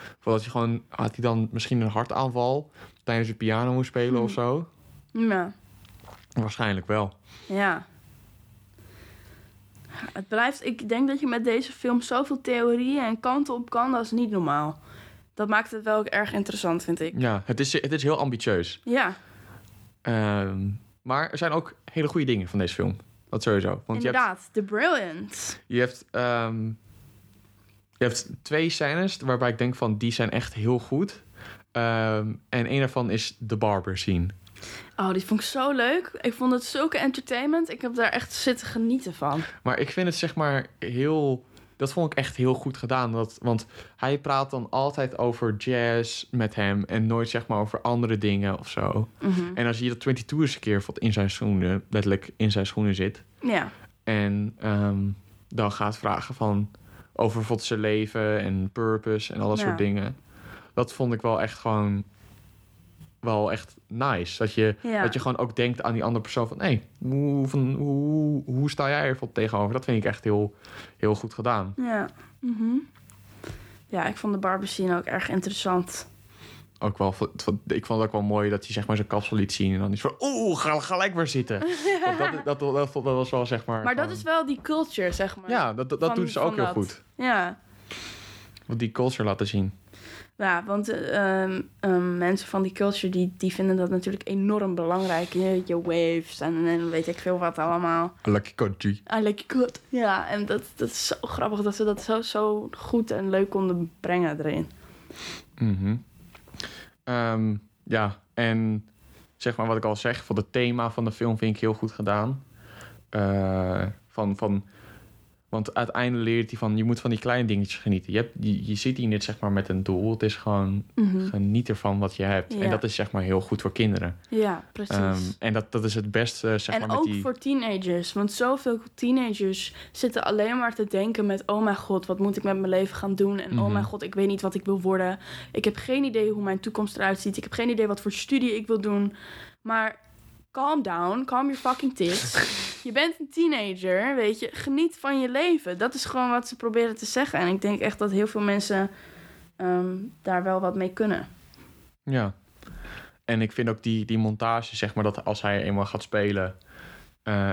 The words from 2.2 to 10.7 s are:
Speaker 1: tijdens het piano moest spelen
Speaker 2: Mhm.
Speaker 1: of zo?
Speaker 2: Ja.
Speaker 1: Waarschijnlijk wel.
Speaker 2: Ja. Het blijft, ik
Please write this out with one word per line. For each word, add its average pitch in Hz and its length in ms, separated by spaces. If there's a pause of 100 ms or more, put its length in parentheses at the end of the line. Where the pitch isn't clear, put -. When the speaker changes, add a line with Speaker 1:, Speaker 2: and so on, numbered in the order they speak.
Speaker 1:
tijdens 117 240
het 110 80
piano 113 360
moest 127 160
spelen 123 260
Speaker 2:
Mhm. 120 80
Speaker 1:
of 107 80
zo? 127 380 (440)
Speaker 2:
Ja. 202 400 (800)
Speaker 1:
Waarschijnlijk 104 540
wel. 107 260 (340)
Speaker 2:
Ja. 196 400 (2250)
Het 196 160
blijft, 240 380
ik 226 220